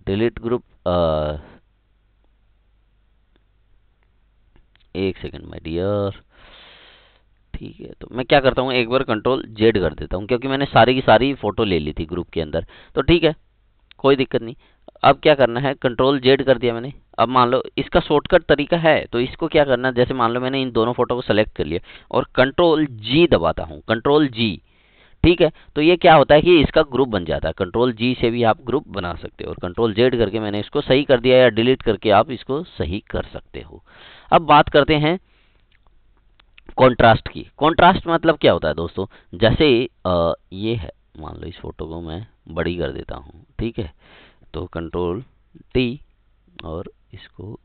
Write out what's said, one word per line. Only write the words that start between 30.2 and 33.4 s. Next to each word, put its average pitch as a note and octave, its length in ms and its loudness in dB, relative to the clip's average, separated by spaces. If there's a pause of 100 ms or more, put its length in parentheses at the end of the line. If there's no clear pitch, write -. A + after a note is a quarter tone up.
मैंने G#2 200 -6
इसको D3 220 -6
सही C#3 220 2
कर C3 160 2
दिया, B2+ 180 4
या B2+ 120 6
डिलीट A#2 320 0
करके A2 300 -2
आप A2 200 4
इसको C3 320 -8
सही F2+ 360 -8 (100)
कर F2 240 -6
सकते - 280 -18